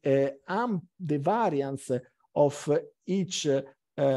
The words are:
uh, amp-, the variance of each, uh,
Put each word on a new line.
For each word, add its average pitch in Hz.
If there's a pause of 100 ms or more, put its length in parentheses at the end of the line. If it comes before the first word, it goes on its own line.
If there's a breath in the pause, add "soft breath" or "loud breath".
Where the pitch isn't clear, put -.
uh, 139 (180)
amp-, 208 (160)
the 151
variance 139 (420 soft breath)
of 147 (380)
each, 185
uh, 139 (540 loud breath)